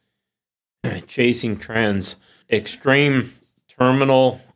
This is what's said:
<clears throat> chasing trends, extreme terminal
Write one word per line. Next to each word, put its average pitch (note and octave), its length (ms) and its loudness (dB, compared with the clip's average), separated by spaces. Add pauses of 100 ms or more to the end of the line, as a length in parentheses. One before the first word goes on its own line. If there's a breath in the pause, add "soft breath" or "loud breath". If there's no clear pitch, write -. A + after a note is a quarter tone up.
(840)
<clears throat> F#2+ 240 -8
chasing A#2+ 520 -2
trends, G#2+ 560 -4 (340 soft breath)
extreme C3+ 840 0 (340)
terminal C3 720 2 (160)